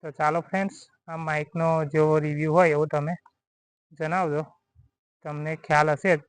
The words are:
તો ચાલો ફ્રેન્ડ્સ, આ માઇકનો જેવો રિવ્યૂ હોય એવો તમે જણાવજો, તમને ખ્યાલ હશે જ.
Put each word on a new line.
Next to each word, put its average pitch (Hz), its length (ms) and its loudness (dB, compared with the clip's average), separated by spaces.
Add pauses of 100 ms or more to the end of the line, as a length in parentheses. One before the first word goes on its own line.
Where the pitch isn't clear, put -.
તો 156 80 -12
ચાલો 156 300 0
ફ્રેન્ડ્સ, 196 460 -6 (220)
આ 165 80 -12
માઇકનો 160 680 -2
જેવો 156 340 2
રિવ્યૂ 151 340 -2
હોય 170 180 6
એવો 151 160 0
તમે 151 280 -4 (760)
જણાવજો, 156 540 -4 (760)
તમને 151 340 -8
ખ્યાલ 151 340 2
હશે 165 260 2
જ. 147 120 -6